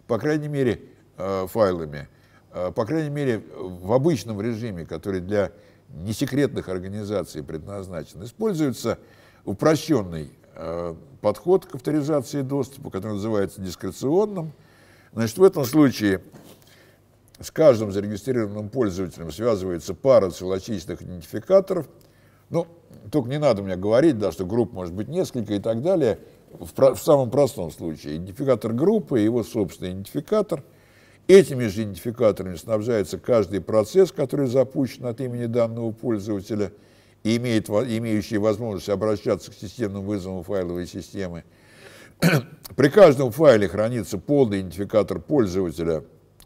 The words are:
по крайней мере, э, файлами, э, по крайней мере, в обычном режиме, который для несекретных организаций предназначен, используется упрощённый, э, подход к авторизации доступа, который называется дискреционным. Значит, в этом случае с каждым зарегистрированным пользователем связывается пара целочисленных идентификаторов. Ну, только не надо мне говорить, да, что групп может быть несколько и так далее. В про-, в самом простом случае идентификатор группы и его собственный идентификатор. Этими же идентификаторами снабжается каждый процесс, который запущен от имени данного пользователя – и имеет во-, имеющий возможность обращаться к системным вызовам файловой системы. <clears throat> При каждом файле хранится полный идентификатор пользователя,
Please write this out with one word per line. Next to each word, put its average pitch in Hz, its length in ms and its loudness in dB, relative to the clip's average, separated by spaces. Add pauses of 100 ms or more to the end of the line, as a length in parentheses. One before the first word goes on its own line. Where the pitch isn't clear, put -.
по 117 100 0
крайней 151 300 -2
мере, 135 340 0 (360)
э, 95 300 -4
файлами, 82 600 0 (460)
э, 90 200 -4
по 113 120 -2
крайней 151 240 -2
мере, 139 340 -2 (140)
в 92 340 -6
обычном 117 480 2
режиме, 107 460 -6
который 90 340 -6
для 98 320 0 (380)
несекретных 113 800 -4
организаций 95 720 -6
предназначен, 85 800 -12
используется 143 760 -2 (440)
упрощённый, 101 880 0 (240)
э, 82 400 -6 (260)
подход 175 440 2
к - 100 -14
авторизации 147 680 -2
доступа, 135 480 -6
который 104 240 -6
называется 101 480 -2
дискреционным. 151 920 -2 (580)
Значит, 113 260 -4
в 185 60 4
этом 180 220 6
случае 113 560 4 (1200)
с - 120 -14
каждым 113 400 6
зарегистрированным 104 800 -4
пользователем 92 600 -4
связывается 92 640 -4
пара 110 380 4
целочисленных 92 720 -6
идентификаторов. 131 840 0 (600)
Ну, 170 180 -2 (440)
только 127 180 0
не 143 80 -4
надо 127 240 4
мне 95 140 -4
говорить, 113 420 4
да, 98 140 0
что 92 140 -6
групп 110 280 0
может 90 200 -8
быть 104 140 -8
несколько 131 460 -4
и 101 60 0
так 113 220 -4
далее. 151 380 2 (320)
В - 220 -18
про-, 127 220 6
в - 60 -10
самом 139 300 4
простом 110 400 0
случае 76 460 -8
идентификатор 110 560 -2
группы 151 480 2
и - 20 4
его 113 200 2
собственный - 480 -4
идентификатор. 147 720 -4 (640)
Этими 147 400 8
же 104 160 -2
идентификаторами 101 720 0
снабжается 107 600 -2
каждый 98 440 2
процесс, 110 500 4
который 143 360 -2
запущен 131 580 0
от 120 160 -6
имени 120 240 -6
данного 117 460 -2
пользователя – 104 840 -4 (480)
и 113 160 2
имеет 117 320 0
во-, 107 140 2
имеющий 110 540 -2
возможность 104 520 -2
обращаться 101 600 -2
к - 20 -20
системным 98 520 -8
вызовам 95 380 -6
файловой 90 440 -4
системы. 90 560 -10 (760)
<clears throat> - 560 0
При 139 140 6
каждом 139 420 6
файле 113 360 6
хранится 107 500 -4
полный 113 440 2
идентификатор 95 580 -2
пользователя, 85 840 0 (420)